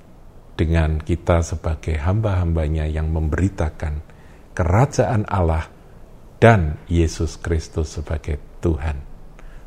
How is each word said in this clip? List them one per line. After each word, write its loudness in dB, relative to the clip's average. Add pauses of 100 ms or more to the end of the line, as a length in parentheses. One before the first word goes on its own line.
(560)
dengan 2
kita 2
sebagai -4
hamba-hambanya 0
yang -2
memberitakan -2 (480)
kerajaan 2
Allah 0 (720)
dan 4
Yesus 0
Kristus -4
sebagai -6
Tuhan. -2 (680)